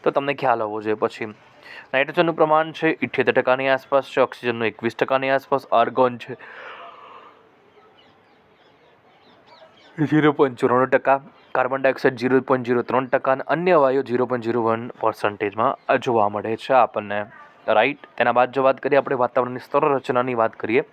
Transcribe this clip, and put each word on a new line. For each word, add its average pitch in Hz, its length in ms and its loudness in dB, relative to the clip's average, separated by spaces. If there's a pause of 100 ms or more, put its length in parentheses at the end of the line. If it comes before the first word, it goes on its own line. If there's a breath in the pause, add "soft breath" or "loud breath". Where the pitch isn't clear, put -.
તો - 80 0
તમને 143 240 -2
ખ્યાલ 123 280 0
આવવો 107 180 -6
જોઈએ. 107 140 -2
પછી 110 320 -6 (680 loud breath)
નાઇટ્રોજનનું 160 400 0
પ્રમાણ 156 380 2
છે 160 300 -2
ઇઠ્યોતેર 120 320 0
ટકાની 131 340 0
આસપાસ 135 360 0 (120)
છે, 143 40 2
ઓક્સિજનનું 117 460 -2
એકવીસ 110 300 -4
ટકાની 135 340 -2
આસપાસ, 135 420 -2
આર્ગોન 120 460 2
છે 120 180 -14 (3750 loud breath)
ઝીરો 151 280 4
પોઇન્ટ 131 260 0
ચોરાણું 127 280 2
ટકા, 135 340 2 (340)
કાર્બન 127 280 -2
ડાયોક્સાઇડ 131 340 0
ઝીરો 127 240 2
પોઇન્ટ 127 260 -2
ઝીરો 120 160 0
ત્રણ 131 240 -2
ટકા 135 260 0
અને 131 160 -2
અન્ય 175 260 2
વાયુ 135 280 4
ઝીરો 120 240 0
પોઇન્ટ 117 180 -4
ઝીરો 117 180 -2
વન 113 280 -2 (100)
પર્સન્ટેજમાં 110 960 -2
જોવા 113 300 2
મળે 104 280 -4
છે - 160 -6
આપણને, 104 540 0 (420)
રાઈટ? 117 300 2 (180)
તેના 120 160 2
બાદ 123 200 2
જો 135 100 -2
વાત 131 180 2
કરીએ 139 180 2
આપણે 135 180 0
વાતાવરણની 123 420 -2
સ્તર 143 260 -2
રચનાની 127 500 0
વાત 113 180 0
કરીએ 110 300 -2 (100)